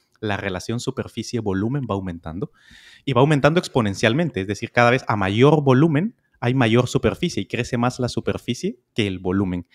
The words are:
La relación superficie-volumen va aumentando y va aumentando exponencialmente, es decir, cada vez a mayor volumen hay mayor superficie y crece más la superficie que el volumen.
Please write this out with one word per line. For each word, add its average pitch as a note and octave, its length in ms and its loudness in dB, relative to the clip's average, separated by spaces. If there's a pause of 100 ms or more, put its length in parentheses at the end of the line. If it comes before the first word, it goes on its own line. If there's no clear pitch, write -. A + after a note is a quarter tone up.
(200)
La G#2 160 -4
relación G2 460 -4
superficie-volumen A2 1080 -4
va G2+ 60 0
aumentando F2 560 -8 (540)
y C3+ 80 -4
va A#2+ 80 6
aumentando D3+ 380 4
exponencialmente, A#2 840 0
es F#2+ 60 -6
decir, - 240 -8
cada A#2+ 180 4
vez B2+ 180 0
a A#2+ 80 0
mayor A#2 480 4
volumen D3 520 2 (240)
hay B2 140 -2
mayor A#2+ 340 4
superficie A2+ 540 -2
y - 60 -8
crece A#2 300 -6
más A#2+ 220 -2
la B2 100 -2
superficie - 680 -6 (160)
que G#2 140 -2
el F#2+ 100 -6
volumen. F2+ 580 -2